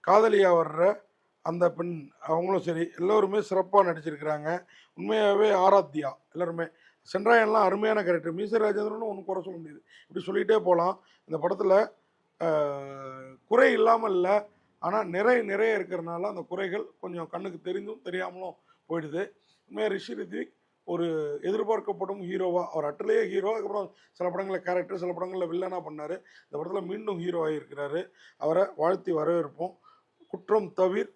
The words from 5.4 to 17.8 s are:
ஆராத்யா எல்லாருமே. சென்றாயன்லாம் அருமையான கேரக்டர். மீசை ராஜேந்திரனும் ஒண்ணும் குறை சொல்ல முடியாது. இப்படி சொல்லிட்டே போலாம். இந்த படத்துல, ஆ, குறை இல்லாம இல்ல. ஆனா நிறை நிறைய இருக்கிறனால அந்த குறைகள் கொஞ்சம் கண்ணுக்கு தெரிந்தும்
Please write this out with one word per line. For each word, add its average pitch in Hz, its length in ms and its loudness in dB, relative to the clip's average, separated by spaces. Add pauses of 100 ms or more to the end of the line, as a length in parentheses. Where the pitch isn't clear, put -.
ஆராத்யா 151 460 4 (240)
எல்லாருமே. 165 320 -4 (460)
சென்றாயன்லாம் 214 560 4
அருமையான 214 380 0
கேரக்டர். 165 320 0
மீசை 214 260 -2
ராஜேந்திரனும் 214 460 -2
ஒண்ணும் 196 180 -10
குறை 185 160 -4
சொல்ல 175 160 -12
முடியாது. 151 220 -18 (240)
இப்படி 170 220 -10
சொல்லிட்டே - 300 4 (100)
போலாம். 175 260 4 (340)
இந்த 156 160 -4
படத்துல, 185 300 2 (720)
ஆ, 170 40 2 (1000)
குறை 254 280 6
இல்லாம 226 360 4
இல்ல. 180 140 2 (580)
ஆனா 196 120 0 (160)
நிறை 220 220 4 (160)
நிறைய 214 260 2
இருக்கிறனால 175 540 -6
அந்த 175 180 -10
குறைகள் 190 340 -4 (180)
கொஞ்சம் 175 320 -10
கண்ணுக்கு 175 240 -10 (100)
தெரிந்தும் 202 380 -8